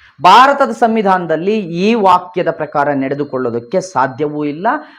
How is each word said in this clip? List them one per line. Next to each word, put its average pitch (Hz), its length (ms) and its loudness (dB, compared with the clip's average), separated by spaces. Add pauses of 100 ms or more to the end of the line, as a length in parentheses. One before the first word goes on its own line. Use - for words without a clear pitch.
(220)
ಭಾರತದ 254 480 6
ಸಂವಿಧಾನದಲ್ಲಿ 196 880 0
ಈ 185 360 0
ವಾಕ್ಯದ 180 560 0
ಪ್ರಕಾರ 147 420 -2
ನಡೆದುಕೊಳ್ಳೋದಕ್ಕೆ 135 880 -4
ಸಾಧ್ಯವೂ 147 640 -4
ಇಲ್ಲ, 151 220 -6 (320)